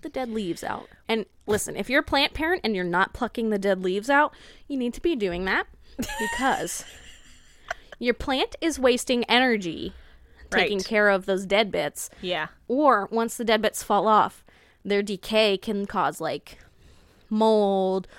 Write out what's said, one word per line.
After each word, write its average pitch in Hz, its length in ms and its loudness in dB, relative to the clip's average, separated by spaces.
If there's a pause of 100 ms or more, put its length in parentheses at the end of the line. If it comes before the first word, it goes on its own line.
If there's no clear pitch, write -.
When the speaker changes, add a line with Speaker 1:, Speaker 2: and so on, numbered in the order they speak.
Speaker 1:
the 311 60 -12
dead 262 220 -6
leaves 202 320 -6
out. - 260 -8 (200)
And 220 180 -2 (200)
listen, 208 300 -2
if 202 140 -6
you're 277 100 4
a 302 40 2
plant 277 280 0
parent 339 320 -2
and 226 120 -2
you're 180 80 -2
not 175 280 0
plucking 226 380 -4
the 208 80 0
dead 196 240 0
leaves 196 260 -2
out, 285 260 4 (340)
you 285 80 -6
need 240 180 -4
to - 60 -14
be 339 160 0
doing 185 300 -2
that 262 200 -2 (320)
because 262 880 -4 (180)
<laughs> - 80 -20 (920)
your 240 140 0
plant 285 460 -4
is 320 200 -2
wasting 247 440 2
energy 220 680 0 (580)
taking 190 280 0
Speaker 2:
Right. 185 80 -6
Speaker 1:
care 208 240 2
of 190 160 2
those 190 200 -2
dead 202 240 2
bits. 160 400 -6 (100)
Speaker 2:
Yeah. 170 280 -4 (180)
Speaker 1:
Or 247 460 4
once 226 240 -2
the 240 80 -6
dead 214 180 2
bits - 220 -2
fall 202 240 2
off, 208 340 2 (420)
their 202 180 0
decay 208 540 0
can 202 300 -4
cause, 156 340 -2
like, 151 380 -8 (720)
mold 196 800 2 (100)